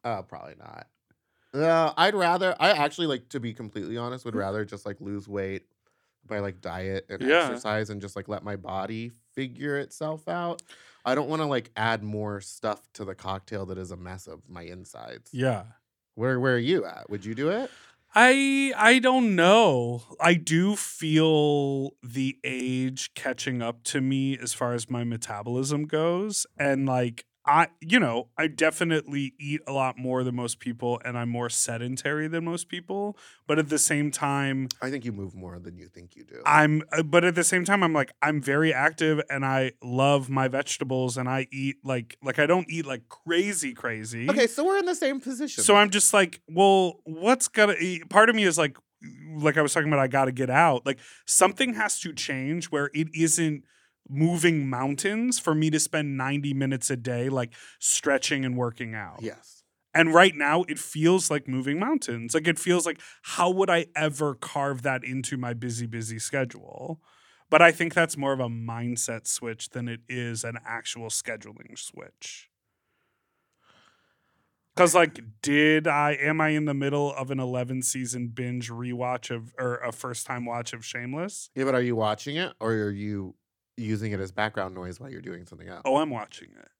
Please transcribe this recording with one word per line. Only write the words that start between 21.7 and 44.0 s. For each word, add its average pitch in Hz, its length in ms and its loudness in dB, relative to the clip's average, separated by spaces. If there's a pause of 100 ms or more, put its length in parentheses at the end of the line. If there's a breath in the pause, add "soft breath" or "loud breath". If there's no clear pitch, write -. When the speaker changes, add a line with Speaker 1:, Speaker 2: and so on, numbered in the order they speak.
Speaker 2:
the 131 400 -4
age 127 720 -4
catching 123 480 -6
up 117 220 -6
to 143 160 -2
me 135 380 0
as 117 160 -8
far 123 200 -2
as 117 160 -6
my 120 140 -2
metabolism 120 840 -4
goes. 175 600 -2 (120)
And, 139 280 2
like, 123 400 -2 (200)
I, 156 220 4 (140)
you 202 180 4
know, 120 280 0 (100)
I 160 80 2
definitely 156 920 0
eat 147 280 -6
a 139 80 -8
lot 131 240 0
more 127 260 -2
than 123 100 -2
most 120 260 -6
people 120 440 -4
and 123 140 -6
I'm 120 100 -4
more 120 220 -4
sedentary 131 760 -4
than 165 200 -4
most 170 240 -8
people. 196 480 -6 (280 loud breath)
But 151 120 2
at 151 100 0
the 151 100 0
same 147 320 2
time 135 580 -2 (120)
Speaker 1:
I 123 100 -6
think 131 140 -8
you 120 80 -6
move 98 220 -10
more 90 240 -14
than 87 180 -14
you 85 120 -20
think - 280 -20
you - 80 -20
do. - 220 -18
Speaker 2:
I'm, 151 440 6
uh, 160 120 0
but 165 200 6
at 175 120 2
the 170 100 0
same 180 220 2
time, 196 160 2
I'm 160 100 2
like, 143 200 0 (100)
I'm 151 180 2
very 147 320 2
active 156 560 2
and 139 160 -2
I 135 280 0 (100)
love 131 480 2
my 131 180 2
vegetables 131 680 -2
and 127 100 -4
I 131 240 -2
eat, 135 320 -4
like, 127 380 -4
like, 135 160 -2
I 151 80 6
don't 175 240 4
eat, 160 160 -6
like, 127 240 -10
crazy, 170 640 -2
crazy. 113 560 -6